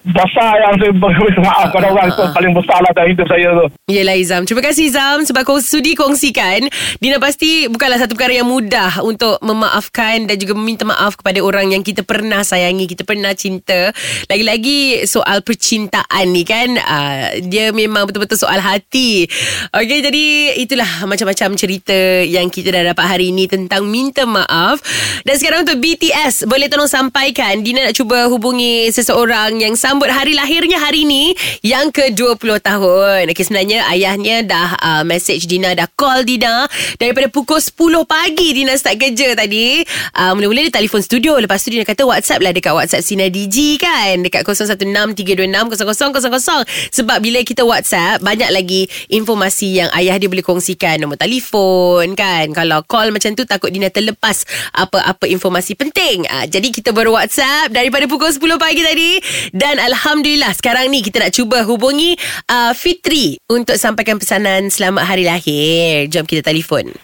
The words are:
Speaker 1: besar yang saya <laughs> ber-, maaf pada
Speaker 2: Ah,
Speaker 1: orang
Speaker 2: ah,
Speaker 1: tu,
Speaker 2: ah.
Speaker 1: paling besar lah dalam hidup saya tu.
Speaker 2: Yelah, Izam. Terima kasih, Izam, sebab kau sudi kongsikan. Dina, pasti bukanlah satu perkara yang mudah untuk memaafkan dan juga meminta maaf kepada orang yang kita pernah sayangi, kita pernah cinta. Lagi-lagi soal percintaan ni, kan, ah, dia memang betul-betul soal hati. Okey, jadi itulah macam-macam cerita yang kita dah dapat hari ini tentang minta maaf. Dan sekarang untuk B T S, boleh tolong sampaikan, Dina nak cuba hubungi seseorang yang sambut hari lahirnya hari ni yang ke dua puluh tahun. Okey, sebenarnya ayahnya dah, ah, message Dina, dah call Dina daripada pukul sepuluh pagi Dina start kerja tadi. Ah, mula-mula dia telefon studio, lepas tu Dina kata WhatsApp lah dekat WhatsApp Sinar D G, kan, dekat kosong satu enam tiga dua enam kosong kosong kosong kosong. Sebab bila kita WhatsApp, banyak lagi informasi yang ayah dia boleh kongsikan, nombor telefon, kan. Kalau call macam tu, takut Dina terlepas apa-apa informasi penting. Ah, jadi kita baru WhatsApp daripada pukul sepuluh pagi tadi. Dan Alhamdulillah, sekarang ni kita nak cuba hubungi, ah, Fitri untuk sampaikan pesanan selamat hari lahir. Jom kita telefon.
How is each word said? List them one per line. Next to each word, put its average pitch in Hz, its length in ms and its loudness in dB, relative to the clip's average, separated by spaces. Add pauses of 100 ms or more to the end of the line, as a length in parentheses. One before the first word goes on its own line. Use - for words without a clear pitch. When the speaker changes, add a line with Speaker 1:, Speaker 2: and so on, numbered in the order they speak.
Speaker 1:
besar 185 560 2
yang 208 240 4
saya 208 160 4
<laughs> - 0 -
ber-, 185 400 4
maaf 175 320 4
pada 185 160 2
Speaker 2:
Ah, 196 80 4
Speaker 1:
orang 190 160 4
Speaker 2:
ah, 175 60 -2
Speaker 1:
tu, 208 100 2
Speaker 2:
ah. 160 80 -2
Speaker 1:
paling 175 240 2
besar 180 240 4
lah 202 80 6
dalam 175 240 4
hidup 175 140 2
saya 175 260 4
tu. 170 120 6 (200)
Speaker 2:
Yelah, 190 320 2
Izam. 180 260 0
Terima 233 200 0
kasih, 294 260 2
Izam, 277 320 2
sebab 262 220 0
kau 277 160 2
sudi 302 340 0
kongsikan. 254 720 0 (320)
Dina, 269 220 0
pasti 294 480 0
bukanlah 240 340 0
satu 240 140 -2
perkara 247 180 0
yang 247 160 2
mudah 202 540 0
untuk 220 360 0
memaafkan 220 840 0
dan 208 100 -2
juga 196 200 -4
meminta 214 340 -4
maaf 202 320 -2
kepada 190 180 0
orang 196 300 2
yang 190 160 0
kita 196 160 -4
pernah 208 400 -2
sayangi, 185 460 0
kita 175 160 -10
pernah 202 280 -2
cinta. 190 600 -2 (320)
Lagi-lagi 226 800 0
soal - 380 -2
percintaan 208 840 -2
ni, 180 160 2
kan, 233 380 -2
ah, 143 560 -4
dia 202 320 -2
memang 214 400 0
betul-betul 208 320 -2
soal 180 160 0
hati. 202 720 0 (400)
Okey, 233 320 0
jadi 294 240 0 (320)
itulah 214 480 -2
macam-macam 196 480 0
cerita 196 400 -2 (280)
yang 180 280 0
kita 180 220 -4
dah 175 180 2
dapat 170 160 0
hari 185 240 0
ini 185 160 0
tentang 190 400 -2
minta 262 400 -2
maaf. 202 560 0 (400)
Dan 269 160 0
sekarang 320 240 0
untuk 320 160 0
B 320 160 0
T 330 160 0
S, 285 340 0
boleh 262 220 2
tolong 285 240 0
sampaikan, 262 720 0
Dina 247 240 0
nak 233 80 -2
cuba 240 320 0
hubungi 240 640 0
seseorang 226 680 0
yang 220 160 0
sambut 269 320 2
hari 277 240 0
lahirnya 330 480 0
hari 302 240 0
ni 294 320 2 (240)
yang 262 320 0
ke 269 180 2
dua 233 240 0
puluh 220 240 0
tahun. 196 720 2
Okey, 170 160 -2
sebenarnya 208 400 0
ayahnya 196 580 0
dah, 180 360 -2
ah, 156 260 0
message 170 420 -2
Dina, 180 280 0
dah 175 160 -2
call 262 340 0
Dina 240 400 0 (320)
daripada 247 320 0
pukul 294 300 0
sepuluh 320 460 2
pagi 320 500 0
Dina 262 200 0
start 262 220 0
kerja 254 380 0
tadi. 226 480 0 (300)
Ah, 185 200 0
mula-mula 208 320 0
dia 320 100 -2
telefon 214 280 0
studio, 254 340 2
lepas 202 240 0
tu - 100 -6
Dina 226 140 -2
kata 214 200 0
WhatsApp 220 360 2
lah 185 120 2
dekat 170 200 0
WhatsApp 156 300 0
Sinar 190 280 0
D 196 160 -4
G, 294 300 0
kan, 233 460 0
dekat 180 200 -2
kosong 208 240 -2
satu 202 180 -2
enam 208 280 -2
tiga 190 220 -4
dua 190 120 0
enam 196 220 0
kosong 220 180 -4
kosong 277 260 -2
kosong 262 200 0
kosong. 262 300 0 (280)
Sebab 240 300 0
bila 233 220 0
kita 240 200 -2
WhatsApp, 202 600 2
banyak 214 280 0
lagi 190 360 0 (260)
informasi 202 640 -2
yang 175 160 2
ayah 185 240 0
dia 196 120 0
boleh 185 140 -2
kongsikan, 175 560 -2
nombor 147 200 -4
telefon, 185 960 2
kan. 185 360 0
Kalau 160 340 0
call 220 280 0
macam 208 220 -2
tu, 233 100 -4
takut - 260 -2
Dina 190 200 -2
terlepas 214 560 -2 (260)
apa-apa - 540 0
informasi 185 500 -2
penting. 277 520 -2
Ah, 127 180 -4
jadi 196 240 -2
kita 226 220 -4
baru 220 200 2
WhatsApp 269 580 0
daripada 254 360 0
pukul 294 240 -2
sepuluh 320 260 0
pagi 320 240 0
tadi. 330 400 2 (320)
Dan 277 300 0
Alhamdulillah, 294 720 0
sekarang 254 340 0
ni 277 140 0
kita 208 180 -4
nak 196 140 0
cuba 240 300 0
hubungi, 262 500 0 (320)
ah, 240 260 2
Fitri 269 760 -2
untuk 240 280 0
sampaikan 214 400 0
pesanan 196 540 -2
selamat 190 340 0
hari 185 200 -2
lahir. 160 800 0
Jom 160 180 -2
kita 156 220 -4
telefon. 156 480 -2 (100)